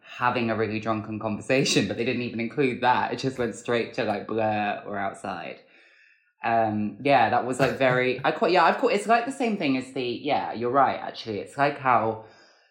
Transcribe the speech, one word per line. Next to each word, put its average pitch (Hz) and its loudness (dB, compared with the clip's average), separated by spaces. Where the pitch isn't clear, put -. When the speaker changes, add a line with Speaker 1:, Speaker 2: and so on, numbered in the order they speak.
Speaker 1:
having 123 -2
a 110 0
really 107 -2
drunken 107 -4
conversation, 110 0
but 98 -4
they 117 -2
didn't 120 -2
even 113 -6
include 117 -2
that. 117 2
It - -4
just 135 -4
went 113 -2
straight 117 -2
to, 127 -2
like, 104 -2
Blur 107 0
or 101 -8
outside. 95 -8
Um, 110 0
yeah, 127 4
that 120 2
was, 127 -2
like, 123 2
very, 127 2
Speaker 2:
<laughs> - -4
Speaker 1:
I 147 2
quite, 170 2
yeah, 175 6
I've 185 4
quite, 214 2
it's, 208 -2
like, 233 4
the 269 -6
same 226 -2
thing 139 0
as 127 -4
the, 135 -4
yeah, 113 -2
you're 120 -2
right, 123 4
actually. 101 -8
It's - -12
like 143 0
how 113 2